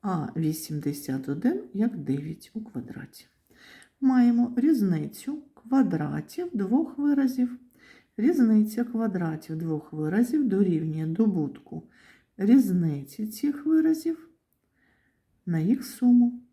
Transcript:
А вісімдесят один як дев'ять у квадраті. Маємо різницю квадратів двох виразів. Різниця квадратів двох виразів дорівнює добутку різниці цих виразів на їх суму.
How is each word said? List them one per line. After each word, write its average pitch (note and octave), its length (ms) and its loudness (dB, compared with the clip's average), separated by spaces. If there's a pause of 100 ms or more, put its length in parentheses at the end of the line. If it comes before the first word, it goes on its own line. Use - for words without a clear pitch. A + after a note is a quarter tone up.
А F3 260 -4 (100)
вісімдесят D3 920 -6
один A#3 340 -2 (100)
як G3+ 240 -2
дев'ять D3 560 -8
у A3 80 -10
квадраті. - 640 -16 (720)
Маємо A#3+ 560 4
різницю A#3+ 840 0 (100)
квадратів F#3 1000 -2
двох G#3+ 440 0
виразів. C4+ 640 0 (580)
Різниця A3 680 2
квадратів F3+ 720 -4
двох D#3+ 360 -6
виразів A#3 540 0
дорівнює D#3+ 580 0
добутку E3 840 -2 (480)
різниці F#3 920 2
цих - 380 -4
виразів D#4+ 640 0 (1160)
на E3 140 -2
їх G#3 260 0
суму. A#3+ 560 2 (120)